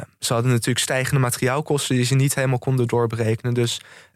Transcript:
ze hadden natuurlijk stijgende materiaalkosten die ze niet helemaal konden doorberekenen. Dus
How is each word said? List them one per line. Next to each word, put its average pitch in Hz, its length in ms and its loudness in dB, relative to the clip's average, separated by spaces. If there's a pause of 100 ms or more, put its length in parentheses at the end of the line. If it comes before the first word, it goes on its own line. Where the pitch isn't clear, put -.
(200)
ze - 140 -2
hadden 120 180 2
natuurlijk 120 280 0
stijgende 135 400 0
materiaalkosten 131 760 0
die 123 100 2
ze 131 100 0
niet 139 200 2
helemaal 131 240 0
konden 131 280 0
doorberekenen. 117 680 0
Dus 117 280 0 (340)